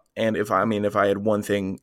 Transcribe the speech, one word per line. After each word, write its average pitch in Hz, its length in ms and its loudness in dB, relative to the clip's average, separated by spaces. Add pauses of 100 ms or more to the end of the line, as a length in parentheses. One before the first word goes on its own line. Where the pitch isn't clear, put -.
(160)
and 110 200 -2
if, 104 140 -2
I 95 140 2
mean, 104 200 0
if 104 120 -2
I 101 100 4
had 101 120 2
one 104 240 0
thing 98 400 -4